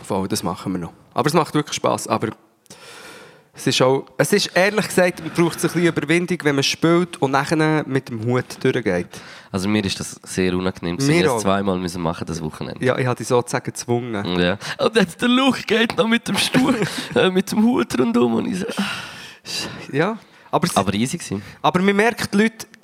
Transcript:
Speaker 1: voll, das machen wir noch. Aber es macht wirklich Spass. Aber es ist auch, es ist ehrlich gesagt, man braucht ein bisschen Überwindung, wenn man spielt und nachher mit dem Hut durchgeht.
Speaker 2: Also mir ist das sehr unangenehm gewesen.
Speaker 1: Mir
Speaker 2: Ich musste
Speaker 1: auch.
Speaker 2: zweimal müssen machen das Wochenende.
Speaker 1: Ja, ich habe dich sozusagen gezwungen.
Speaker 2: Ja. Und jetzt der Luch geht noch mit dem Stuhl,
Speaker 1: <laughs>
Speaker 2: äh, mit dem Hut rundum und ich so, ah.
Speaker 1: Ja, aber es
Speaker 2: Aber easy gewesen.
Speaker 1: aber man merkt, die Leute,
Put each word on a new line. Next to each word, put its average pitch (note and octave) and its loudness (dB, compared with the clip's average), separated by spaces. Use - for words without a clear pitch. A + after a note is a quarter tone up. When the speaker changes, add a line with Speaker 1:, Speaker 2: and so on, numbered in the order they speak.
Speaker 1:
voll, F#2+ -2
das A2 -4
machen F#2 -4
wir F2+ -4
noch. E2 -10
Aber A#2+ 0
es D3 2
macht D#3+ 2
wirklich D3+ -2
Spass. A#2+ -2
Aber A2+ -2
es - -14
ist C3 2
auch, C3+ 4
es - 2
ist G3+ 2
ehrlich G3 2
gesagt, F3+ 2
man D#3+ -10
braucht E3 2
ein - -4
bisschen E3+ 2
Überwindung, E3 0
wenn D3 2
man C#3 2
spielt E3+ 2
und C3+ 2
nachher D#3 2
mit C3+ -2
dem A2+ -6
Hut B2 -2
durchgeht. A2+ 0
Speaker 2:
Also F#2+ -2
mir G#2+ 2
ist F#2 -2
das - -10
sehr F#2 0
unangenehm F2+ -2
gewesen. C#3 2
Speaker 1:
Mir E3 4
Speaker 2:
Ich F3+ 4
musste C3+ 2
Speaker 1:
auch. G#2+ -2
Speaker 2:
zweimal G2 0
müssen F2+ -4
machen E2 -2
das E2 -6
Wochenende. - -6
Speaker 1:
Ja, B2 2
ich C3 0
habe B2 0
dich A2+ -10
sozusagen B2 0
gezwungen. A2+ -2
Speaker 2:
Ja. F2+ 2
Und A3+ 0
jetzt G3 0
der A#3+ 2
Luch B3+ 4
geht A3 0
noch F3 2
mit A#3 0
dem G3 -2
Stuhl, - 2
Speaker 1:
<laughs> - -10
Speaker 2:
äh, F#3+ 4
mit F#3 0
dem G#3 2
Hut B3 0
rundum A#3+ 2
und A3+ -2
ich F#3 -4
so, - -6
ah. G3+ -2
Speaker 1:
Ja, F#3 0
aber D#3 2
es E3+ -6
Speaker 2:
Aber G3 2
easy A2+ -2
gewesen. G2+ -6
Speaker 1:
aber D3+ 2
man G3 2
merkt, A3+ 0
die G3 4
Leute, A3 2